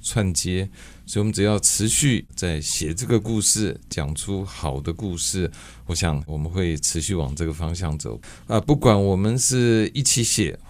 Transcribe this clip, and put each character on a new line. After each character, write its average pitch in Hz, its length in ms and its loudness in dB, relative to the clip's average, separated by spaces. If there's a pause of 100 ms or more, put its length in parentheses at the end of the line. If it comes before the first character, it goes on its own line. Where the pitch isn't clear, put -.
串 98 300 0
接， 92 340 -2 (380)
所 - 140 -4
以 - 20 4
我 104 40 2
们 110 80 0
只 95 100 0
要 104 160 4
持 - 280 2
续 117 380 2 (100)
在 82 260 -2
写 78 340 -4
这 110 120 -4
个 117 140 4
故 110 200 -2
事， 104 380 0 (120)
讲 76 240 -4
出 98 300 -4
好 71 360 -6
的 80 120 -4
故 90 240 -6
事， 87 340 -2 (360)
我 90 80 -4
想 78 320 0
我 78 100 -8
们 76 120 -2
会 87 280 0
持 73 240 -2
续 95 140 -2
往 71 200 -2
这 80 100 -4
个 80 80 -2
方 82 220 -4
向 82 240 -4
走。 57 220 -8 (260)
啊， 110 140 2
不 147 160 4
管 110 260 6
我 98 140 4
们 107 200 2
是 120 560 4
一 - 100 -2
起 123 200 2
写 104 340 0 (140)